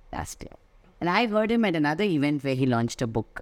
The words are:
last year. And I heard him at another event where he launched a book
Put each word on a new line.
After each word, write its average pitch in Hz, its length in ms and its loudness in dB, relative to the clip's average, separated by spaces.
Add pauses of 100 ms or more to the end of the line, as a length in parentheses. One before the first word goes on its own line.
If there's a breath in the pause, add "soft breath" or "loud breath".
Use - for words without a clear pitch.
(120)
last - 320 -10
year. - 120 -18 (460)
And 165 80 0
I 220 180 2
heard 214 240 0
him 233 120 2
at 180 120 2
another 156 280 2
event 147 400 0
where 135 120 0
he 131 100 2
launched 117 380 0
a 120 40 -2
book 113 340 -6